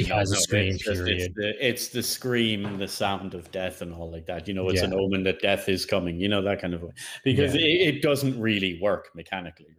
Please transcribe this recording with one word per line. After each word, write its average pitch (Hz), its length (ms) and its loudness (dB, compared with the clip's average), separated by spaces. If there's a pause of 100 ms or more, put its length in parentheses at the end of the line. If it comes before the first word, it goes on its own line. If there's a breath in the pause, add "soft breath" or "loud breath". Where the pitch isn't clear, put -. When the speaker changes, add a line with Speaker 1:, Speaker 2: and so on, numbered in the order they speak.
Speaker 1:
she - 60 0
Speaker 2:
no, 92 60 0
Speaker 1:
has 101 160 2
a - 20 2
Speaker 2:
no. 101 80 2
Speaker 1:
scream 98 320 2
Speaker 2:
It's 92 100 -4
just, 98 180 -2
it's 90 60 -2
Speaker 1:
period? 90 280 0
Speaker 2:
the, 107 300 -2
it's 120 240 0
the 120 140 -4
scream 113 600 0
and 101 160 -6
the 95 60 -4
sound 98 480 -2
of 85 160 -12
death 92 300 -6
and 87 120 -8
all 85 180 -10
like 82 140 -10
that. 85 220 -8
You 104 80 -4
know, 92 120 0
it's 92 140 4
an 95 100 0
Speaker 1:
Yeah. 95 80 0
Speaker 2:
omen 95 240 2
that 92 180 0
death 98 280 2
is 95 160 0
coming, 90 340 0
you 95 80 0
know, 101 140 2
that 98 180 0
kind 90 140 -4
of 85 80 -6
way. 85 100 -10 (320 loud breath)
Because 135 320 4
Speaker 1:
Yeah. 160 60 4
Speaker 2:
it, 165 340 4
it - 60 -8
doesn't 135 380 2
really 98 420 2
work 98 340 0
mechanically, 87 520 -10 (120)